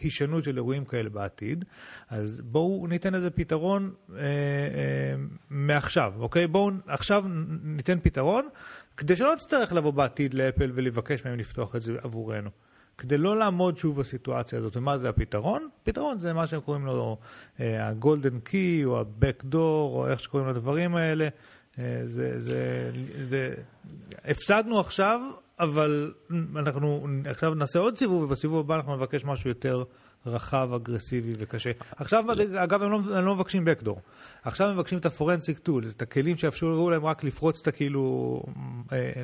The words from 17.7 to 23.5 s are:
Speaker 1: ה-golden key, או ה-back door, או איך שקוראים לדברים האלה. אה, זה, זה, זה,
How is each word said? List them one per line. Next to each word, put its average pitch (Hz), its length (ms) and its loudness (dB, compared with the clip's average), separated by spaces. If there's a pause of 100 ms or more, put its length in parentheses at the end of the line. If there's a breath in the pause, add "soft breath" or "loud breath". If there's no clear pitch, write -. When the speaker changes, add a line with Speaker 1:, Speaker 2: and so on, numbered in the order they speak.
Speaker 1:
ה-golden 127 600 2
key, 175 360 2
או 123 160 2
ה-back 113 420 -2 (100)
door, 160 40 2
או 151 520 0
איך 131 120 -2
שקוראים 135 280 -4
לדברים 143 480 -2
האלה. 156 320 0 (500 loud breath)
אה, 120 260 -4
זה, 123 360 -4
זה, 123 500 -4 (380)
זה, 131 260 -2 (680)